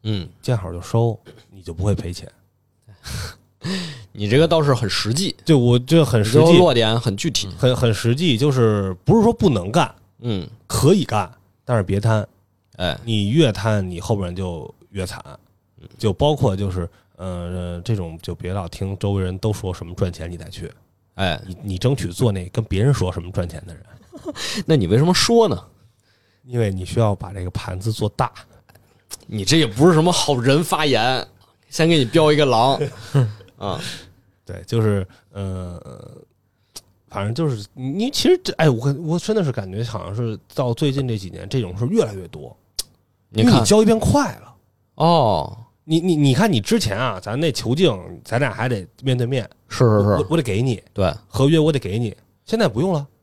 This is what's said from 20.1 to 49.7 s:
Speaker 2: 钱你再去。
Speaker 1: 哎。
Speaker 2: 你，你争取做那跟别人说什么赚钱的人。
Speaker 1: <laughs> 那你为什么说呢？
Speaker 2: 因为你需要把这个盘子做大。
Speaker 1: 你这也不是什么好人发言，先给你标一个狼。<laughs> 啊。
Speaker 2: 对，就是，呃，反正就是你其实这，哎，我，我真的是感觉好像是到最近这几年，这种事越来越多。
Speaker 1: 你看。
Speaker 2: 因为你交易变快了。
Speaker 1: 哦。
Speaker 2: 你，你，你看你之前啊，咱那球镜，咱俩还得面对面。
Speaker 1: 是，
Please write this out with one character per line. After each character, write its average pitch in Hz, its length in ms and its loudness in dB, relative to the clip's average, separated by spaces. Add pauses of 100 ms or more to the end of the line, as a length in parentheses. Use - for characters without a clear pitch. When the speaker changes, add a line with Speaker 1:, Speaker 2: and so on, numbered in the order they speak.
Speaker 2:
钱 82 180 -12
你 87 60 -10
再 82 140 -16
去。 85 200 -12 (460)
Speaker 1:
哎。 92 300 -2
Speaker 2:
你， 92 180 -12
你 95 140 -6
争 123 180 0
取 - 120 -8
做 104 240 0
那 92 180 -6
跟 113 160 -6
别 98 180 -2
人 139 100 4
说 92 180 -2
什 85 100 -8
么 87 100 -12
赚 90 160 -4
钱 82 200 -14
的 85 60 -18
人。 - 100 -20 (400)
Speaker 1:
<laughs> - 420 -8
那 160 100 2
你 98 120 2
为 101 100 2
什 147 80 4
么 180 80 2
说 233 340 4
呢？ 101 140 -4 (840)
Speaker 2:
因 123 140 -4
为 107 120 0
你 92 140 -6
需 - 140 -4
要 107 140 2
把 95 180 -10
这 98 120 -10
个 90 80 -6
盘 90 280 -8
子 110 120 -4
做 107 180 -4
大。 - 220 -4 (960)
Speaker 1:
你 101 180 -6
这 147 120 2
也 151 100 2
不 120 200 4
是 180 60 8
什 156 80 6
么 175 100 2
好 147 280 0
人 139 240 2
发 156 220 -2
言， 123 400 0 (440)
先 160 180 2
给 170 100 4
你 131 80 4
标 151 260 4
一 143 40 4
个 147 100 4
狼。 127 340 4 (400)
<laughs> - 380 -4
啊。 98 220 -6 (640)
Speaker 2:
对， 92 220 -14
就 117 160 -2
是， 101 240 0 (260)
呃， 92 480 -10 (1300)
反 101 160 -6
正 110 120 -2
就 160 120 -2
是 110 260 -4
你 156 360 -4
其 - 180 0
实 359 160 6
这， - 100 -4
哎， 160 160 4
我， 127 320 0
我 170 180 -2
真 220 160 -2
的 202 80 0
是 139 80 0
感 98 200 -8
觉 107 120 -6
好 101 220 -8
像 98 100 -8
是 113 220 -4 (180)
到 123 180 0
最 143 180 0
近 131 160 -2
这 113 100 -2
几 95 120 -8
年， 92 180 -14
这 127 140 -2
种 98 160 -6
事 113 100 -2
越 208 160 2
来 107 100 -4
越 90 160 -12
多。 71 260 -16 (720)
Speaker 1:
你 113 140 2
看。 233 80 8
Speaker 2:
因 - 20 8
为 143 60 6
你 113 60 2
交 214 160 6
易 220 40 6
变 220 140 4
快 269 420 2
了。 - 140 -20 (400)
Speaker 1:
哦。 123 600 2 (260)
Speaker 2:
你， 160 160 0
你， 175 160 2
你 143 180 4
看 196 180 4
你 123 100 2
之 220 180 0
前 101 180 -4
啊， 110 220 -4
咱 110 200 -6
那 160 120 -2
球 120 220 -4
镜， 156 240 2 (260)
咱 113 160 -4
俩 135 120 0
还 120 180 -4
得 98 160 -4 (160)
面 131 160 0
对 123 80 0
面。 123 240 -4 (180)
Speaker 1:
是， - 100 -12